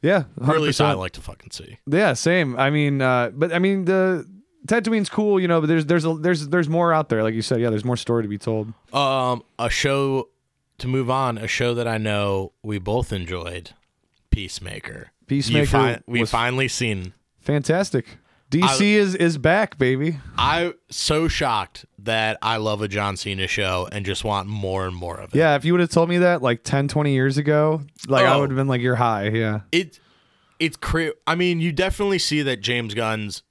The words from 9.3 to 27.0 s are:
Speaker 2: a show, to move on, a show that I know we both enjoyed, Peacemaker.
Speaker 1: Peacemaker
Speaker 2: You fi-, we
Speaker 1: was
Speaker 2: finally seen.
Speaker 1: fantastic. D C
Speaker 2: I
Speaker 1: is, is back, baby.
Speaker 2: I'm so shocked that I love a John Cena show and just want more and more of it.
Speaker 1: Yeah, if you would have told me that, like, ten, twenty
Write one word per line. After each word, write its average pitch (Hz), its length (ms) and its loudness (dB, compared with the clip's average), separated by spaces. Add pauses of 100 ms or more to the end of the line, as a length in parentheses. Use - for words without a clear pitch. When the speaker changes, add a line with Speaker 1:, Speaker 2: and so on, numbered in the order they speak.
Speaker 2:
a 117 100 -2
show, 139 600 0 (480)
to 123 100 -10
move 127 220 0
on, 127 280 0
a 110 100 -8
show 120 260 0
that 120 140 -2
I 113 100 -2
know 101 560 -2 (100)
we 107 140 -4
both 107 340 -2
enjoyed, 87 600 -8 (580)
Peacemaker. 95 840 -6 (140)
Speaker 1:
Peacemaker 139 360 2
Speaker 2:
You 143 60 4
fi-, 117 380 2
we 120 160 -2
Speaker 1:
was 110 80 0
Speaker 2:
finally 123 380 0
seen. 98 460 -4 (280)
Speaker 1:
fantastic. 147 640 0 (440)
D 151 160 2
C 185 300 4
Speaker 2:
I 208 40 6
Speaker 1:
is, 196 160 2
is 170 220 0
back, 175 400 0
baby. 135 420 0 (180)
Speaker 2:
I'm 160 360 0 (160)
so 160 380 0
shocked 113 580 -2 (140)
that 110 420 0
I 113 140 0
love 107 260 -2
a 107 60 -2
John 101 300 -2
Cena 95 280 -4
show 92 460 -2
and 101 140 -6
just 95 180 -4
want 101 240 -2
more 95 400 -4
and 92 80 -8
more 87 220 -10
of - 180 -10
it. - 20 4
Speaker 1:
Yeah, 151 180 4
if 139 100 -4
you 170 80 2
would 180 80 4
have 170 80 0
told 165 180 2
me 175 120 0
that, 175 220 4
like, 123 220 0
ten, 143 240 0
twenty 147 240 0